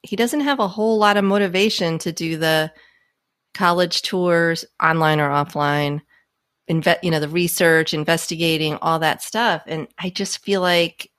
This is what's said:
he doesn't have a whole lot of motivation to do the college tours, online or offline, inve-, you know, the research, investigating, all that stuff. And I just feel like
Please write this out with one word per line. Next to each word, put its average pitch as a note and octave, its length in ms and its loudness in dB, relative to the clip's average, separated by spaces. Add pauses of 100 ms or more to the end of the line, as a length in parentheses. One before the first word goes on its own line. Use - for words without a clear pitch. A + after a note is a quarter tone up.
he - 120 -10
doesn't A#3+ 280 0
have C#4 180 0
a G3+ 80 0
whole A3 300 0
lot G#3 180 4
of G3+ 80 2
motivation G3 760 0
to E3+ 120 -4
do E3 240 -4
the D#3+ 340 0 (800)
college F3 500 0
tours, E3+ 640 0 (160)
online D#3+ 380 2
or D3 120 0
offline, D3 720 -2 (720)
inve-, E3 320 0
you F3 80 -2
know, D#3+ 80 0
the D3+ 100 -2
research, E3 640 2
investigating, D#3+ 840 -2
all E3 240 -2
that D#3 220 0
stuff. G#3+ 440 -2
And D#3 220 -8 (100)
I F3+ 120 -6
just - 340 -8
feel G3 160 0
like F3 580 0